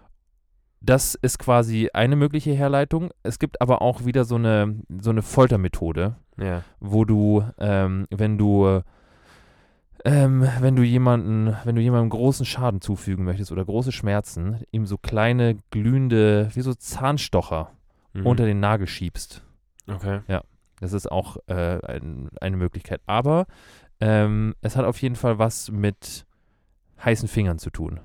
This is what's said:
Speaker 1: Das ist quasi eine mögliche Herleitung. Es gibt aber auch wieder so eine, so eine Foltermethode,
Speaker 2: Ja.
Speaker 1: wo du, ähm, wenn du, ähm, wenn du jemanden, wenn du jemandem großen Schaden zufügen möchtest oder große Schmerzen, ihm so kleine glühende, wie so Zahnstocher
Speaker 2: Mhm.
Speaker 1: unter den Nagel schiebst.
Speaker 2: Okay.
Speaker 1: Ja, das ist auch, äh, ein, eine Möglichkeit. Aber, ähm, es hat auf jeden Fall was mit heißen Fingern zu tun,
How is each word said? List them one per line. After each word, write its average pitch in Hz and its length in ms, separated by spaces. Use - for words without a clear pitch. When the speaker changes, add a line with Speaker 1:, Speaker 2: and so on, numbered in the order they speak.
Speaker 1:
Das 127 340
ist - 240
quasi 113 540
eine 127 220
mögliche 147 380
Herleitung. 139 580
Es - 160
gibt - 220
aber 123 200
auch 120 240
wieder 123 180
so 117 120
eine, 107 400
so 113 80
eine 110 120
Foltermethode, 95 920
Speaker 2:
Ja. 90 260
Speaker 1:
wo 107 240
du, 104 400
ähm, 98 520
wenn 107 280
du, 98 440
ähm, 131 420
wenn 131 160
du 123 60
jemanden, 117 840
wenn 117 100
du 117 60
jemandem 117 300
großen 127 340
Schaden 117 340
zufügen 95 460
möchtest 92 260
oder 92 140
große 120 260
Schmerzen, 104 800
ihm 110 140
so 98 120
kleine 117 600
glühende, 110 840
wie 127 80
so 127 120
Zahnstocher 101 1000
Speaker 2:
Mhm. 98 120
Speaker 1:
unter 120 200
den 101 160
Nagel 101 260
schiebst. - 560
Speaker 2:
Okay. 98 380
Speaker 1:
Ja, 95 140
das 92 140
ist 98 180
auch, 92 240
äh, 90 380
ein, 67 440
eine 95 160
Möglichkeit. 90 500
Aber, 143 420
ähm, 107 640
es 110 160
hat 131 80
auf - 160
jeden 123 140
Fall 113 240
was 113 320
mit 104 540
heißen 117 240
Fingern 90 320
zu 87 100
tun, 82 360